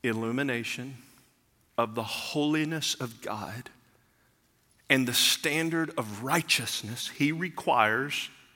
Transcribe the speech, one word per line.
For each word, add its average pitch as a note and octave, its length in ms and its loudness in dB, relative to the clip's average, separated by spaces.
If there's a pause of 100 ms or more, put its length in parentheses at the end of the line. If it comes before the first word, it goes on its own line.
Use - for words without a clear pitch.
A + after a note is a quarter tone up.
illumination A#2+ 920 -2 (800)
of A2+ 180 0
the A#2 80 -2
holiness D3+ 920 0
of A#2 260 -8
God G#2+ 480 -8 (1200)
and C3 180 6
the A#2+ 60 -2
standard D#3+ 840 2
of G#2+ 260 -4
righteousness C3 880 0
he C#3+ 220 2
requires C#3 960 2 (260)